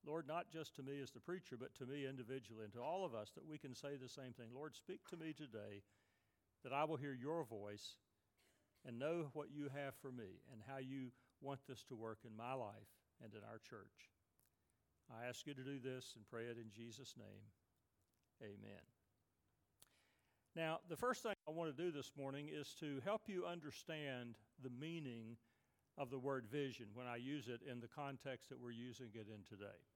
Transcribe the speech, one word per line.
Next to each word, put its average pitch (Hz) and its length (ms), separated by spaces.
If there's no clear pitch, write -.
Lord, 151 220
not 165 220
just 156 260
to 143 60
me 139 180
as 127 100
the 120 100
preacher, 175 360
but 123 200
to 127 100
me 139 200
individually 120 580
and 101 100
to 120 80
all 175 220
of 135 100
us, 107 200
that - 120
we 151 100
can 135 180
say 143 220
the 127 120
same 127 260
thing. 117 180
"Lord, 147 220
speak - 340
to 175 80
me 160 160
today, 107 500
that 120 100
I 143 120
will 156 120
hear 139 180
your 143 300
voice 104 540
and 117 140
know 156 340
what 147 180
you 147 200
have 139 260
for 135 160
me 101 300
and 110 100
how 135 160
you 131 340
want 135 260
this 127 180
to 127 120
work 110 280
in 110 120
my 120 160
life 107 360
and 110 140
in 107 100
our 110 140
church." - 520
I 120 180
ask 123 200
you 143 80
to 131 100
do 139 140
this 127 380
and 107 100
pray 117 200
it 117 120
in 113 120
Jesus' 113 460
name. 104 340
Amen. 101 400
Now, 160 340
the 165 80
first 247 260
thing 214 120
I - 20
want 160 240
to 139 80
do 180 80
this 143 240
morning 139 340
is 151 280
to 143 240
help 202 280
you 180 180
understand 147 920
the 127 100
meaning 123 680
of 131 140
the 135 80
word 131 280
vision 127 480
when 123 120
I 120 100
use 127 320
it 120 140
in 123 180
the 117 80
context 139 600
that 127 120
we're 120 100
using 117 440
it 107 140
in 107 160
today. 101 360